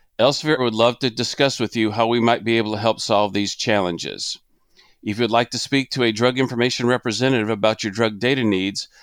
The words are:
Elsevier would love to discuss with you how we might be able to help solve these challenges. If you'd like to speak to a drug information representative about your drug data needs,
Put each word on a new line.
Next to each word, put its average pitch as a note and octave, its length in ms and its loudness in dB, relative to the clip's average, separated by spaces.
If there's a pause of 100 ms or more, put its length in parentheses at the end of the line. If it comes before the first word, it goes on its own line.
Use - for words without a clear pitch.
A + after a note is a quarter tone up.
(180)
Elsevier C#3 420 2
would A#2+ 140 0
love A#2 260 2
to B2+ 100 0
discuss B2 480 -2
with A2+ 160 -4
you A2 160 0
how A2+ 160 0
we A#2+ 140 2
might A2+ 240 2
be A#2 140 2
able G#2+ 140 -2
to G#2 60 -4
help A2 220 0
solve G#2 320 2
these G2+ 240 -4
challenges. F2 800 -4 (640)
If G#2+ 160 -4
you'd A#2 120 0
like A#2+ 200 2
to B2 80 -8
speak C3+ 320 -2
to B2+ 140 -2
a A2+ 80 2
drug B2 260 0
information B2 480 0
representative A#2+ 640 0
about G#2+ 320 0
your G#2 100 -4
drug G#2+ 280 -2
data B2+ 240 0
needs, G2+ 440 -2 (140)